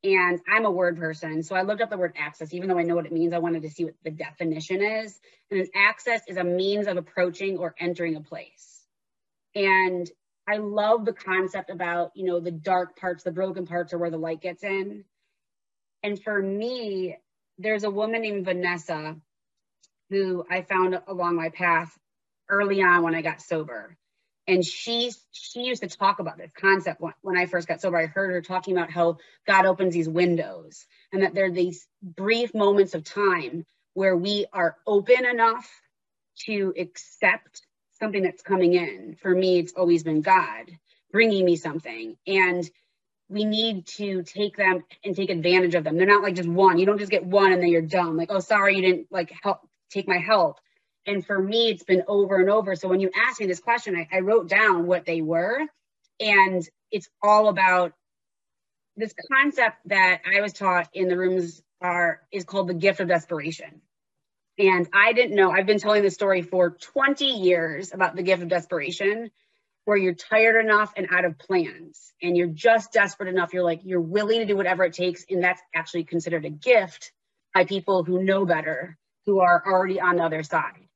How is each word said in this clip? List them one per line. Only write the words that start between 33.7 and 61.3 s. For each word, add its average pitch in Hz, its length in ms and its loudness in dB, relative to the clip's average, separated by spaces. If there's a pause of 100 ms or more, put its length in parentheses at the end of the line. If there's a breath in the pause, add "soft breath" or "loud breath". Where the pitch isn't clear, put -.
where 190 220 2
we 202 360 -2
are 214 240 -2 (100)
open 220 380 2
enough 233 460 0 (760)
to 196 320 -4
accept - 840 -4 (380)
something 202 220 -2
that's 175 200 -4
coming 180 320 2
in. 170 480 -4
For 190 120 2
me, 180 260 2
it's - 120 -8
always 170 300 2
been 156 180 -2
God 156 500 0 (400)
bringing 202 340 2
me 175 120 4
something. 117 600 -10 (100)
And 180 420 0 (640)
we 208 160 -4
need 214 400 -2
to 196 380 -6
take 202 320 -6
them 185 280 0 (180)
and 190 140 -6
take 196 140 -2
advantage 175 440 2
of 165 100 0
them. 156 120 -2
They're 185 100 4
not, 202 160 6
like, 196 120 -4
just 170 140 -4
one. 175 300 6
You 190 60 4
don't 208 140 2
just 196 120 -6
get 180 140 0
one 185 280 4
and 180 100 2
then 175 80 2
you're 170 100 4
done. 165 380 -2
Like, 165 120 -4
"Oh, 190 100 0
sorry, 196 360 2
you 185 60 -2
didn't, 180 280 2
like, 175 220 -4 (100)
help, - 180 -2 (300)
take 185 160 -6
my 180 120 0
help." 180 400 2 (480)
And 202 180 -4
for 196 140 -2
me, 220 320 0
it's 175 140 -8
been 185 240 2
over 202 280 2
and 185 140 4
over. 202 260 2
So 185 120 -8
when 185 120 2
you 190 140 0
ask 240 260 -2
me 202 60 -2
this 175 140 -4
question, 233 340 -2
I, 165 160 -6
I 190 100 0
wrote 190 280 2
down 190 380 2
what 175 200 0
they 165 160 -2
were. 175 380 -2 (580)
And 190 500 4 (220)
it's - 180 -6 (140)
all 214 260 6
about 180 440 2 (1040)
this 214 180 -6 (160)
concept 262 460 2 (100)
that 185 400 4
I 196 140 2
was 202 120 -4
taught 180 420 0
in 185 140 0
the 180 80 2
rooms 185 460 -2 (180)